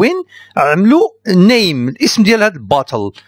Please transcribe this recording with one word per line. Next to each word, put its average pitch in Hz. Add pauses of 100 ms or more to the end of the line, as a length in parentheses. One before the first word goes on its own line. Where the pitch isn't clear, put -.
win? 359 (320)
عملوا 202 (200)
name، 180
الاسم 226
ديال 214
هاد 208
الباتل. 117 (160)